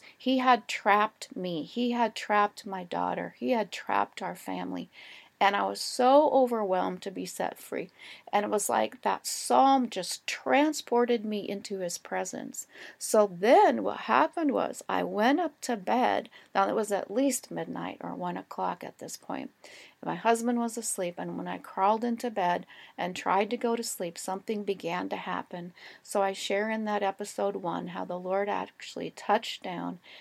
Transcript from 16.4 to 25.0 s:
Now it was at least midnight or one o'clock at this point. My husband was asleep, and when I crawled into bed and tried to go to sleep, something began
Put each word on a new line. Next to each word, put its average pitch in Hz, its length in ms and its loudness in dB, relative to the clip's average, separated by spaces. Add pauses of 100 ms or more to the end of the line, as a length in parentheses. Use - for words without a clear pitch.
Now 196 140 4
it 208 60 0
was 208 180 0
at - 180 -2
least 262 400 0
midnight 170 480 -6
or 170 160 -8
one 180 220 -6
o'clock 185 480 -6
at - 140 -14
this - 180 -12
point. - 340 -10 (540)
My 165 100 -4
husband 233 440 2
was 233 180 -4
asleep, 185 400 -4
and 175 200 -6
when 185 100 -8
I 180 100 -6
crawled 208 460 0
into 240 260 -2
bed 180 360 0 (320)
and 180 180 -4
tried 196 340 0
to 240 80 -2
go 233 180 0
to 233 80 -4
sleep, 175 340 -6
something 196 460 -6
began 185 460 -4